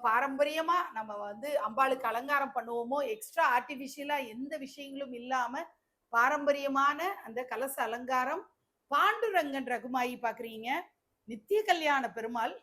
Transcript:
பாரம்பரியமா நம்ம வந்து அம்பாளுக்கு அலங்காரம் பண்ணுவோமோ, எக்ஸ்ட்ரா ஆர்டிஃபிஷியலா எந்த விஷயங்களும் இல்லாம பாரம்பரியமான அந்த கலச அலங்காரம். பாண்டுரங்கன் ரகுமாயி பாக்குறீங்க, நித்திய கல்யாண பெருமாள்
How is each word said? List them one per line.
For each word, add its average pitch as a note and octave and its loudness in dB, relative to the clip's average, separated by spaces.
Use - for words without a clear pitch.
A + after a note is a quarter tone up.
பாரம்பரியமா C#4+ 2
நம்ம A3 -8
வந்து G#3 -8
அம்பாளுக்கு B3+ 2
அலங்காரம் C4+ 0
பண்ணுவோமோ, A#3+ -2
எக்ஸ்ட்ரா A3 -2
ஆர்டிஃபிஷியலா C#4 -2
எந்த C4 -8
விஷயங்களும் C4+ -10
இல்லாம B3 -2
பாரம்பரியமான C#4 4
அந்த A3+ -8
கலச B3+ -4
அலங்காரம். B3+ -2
பாண்டுரங்கன் E4+ 2
ரகுமாயி B3 -2
பாக்குறீங்க, A3+ -6
நித்திய A#3+ 0
கல்யாண D#4+ 4
பெருமாள் A#3 -2